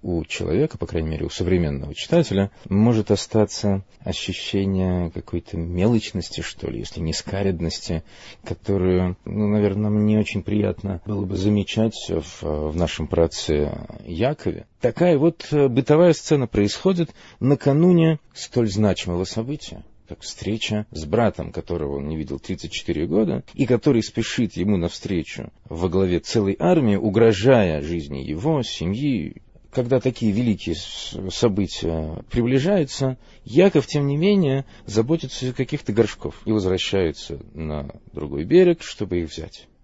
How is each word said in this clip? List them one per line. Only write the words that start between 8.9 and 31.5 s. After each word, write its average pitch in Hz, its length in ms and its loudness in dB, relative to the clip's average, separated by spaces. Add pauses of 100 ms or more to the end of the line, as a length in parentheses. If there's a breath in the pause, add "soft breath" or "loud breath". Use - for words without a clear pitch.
ну, 104 240 0
наверное, 104 400 2
нам 104 160 2
не 107 120 4
очень 104 240 -2
приятно 101 640 -2
было 101 200 -4
бы 95 100 -4
замечать 104 640 2 (120)
в, 76 600 -4
в 76 60 -6
нашем 80 300 -2
праотце 76 680 0 (280)
Якове. 101 640 -4 (120)
Такая 160 380 4
вот, 160 340 0
э, 143 160 4
бытовая 151 460 6
сцена 139 340 2
происходит 165 640 0 (320 loud breath)
накануне 160 760 4 (140)
столь - 360 0
значимого 92 560 0
события, - 580 -8 (240)
как - 140 -16
встреча 107 720 -4
с 78 140 -8
братом, 80 460 0
которого 78 460 -4
он 71 100 -6
не 78 80 -4
видел 73 240 -6
тридцать 82 320 -8
четыре 80 340 -4
года, 190 380 0 (100)
и 139 120 0
который 120 360 2
спешит - 520 -2
ему 95 240 0
навстречу - 720 -4 (160)
во 87 220 -2
главе 90 300 2
целой 98 380 0
армии, 156 380 2
угрожая 104 880 4
жизни 73 380 -6
его, 123 440 -2
семьи. 107 800 -4 (300)
Когда 127 280 0
такие 117 320 0
великие 104 420 0
с-, - 420 -10 (140)
события 82 1040 -2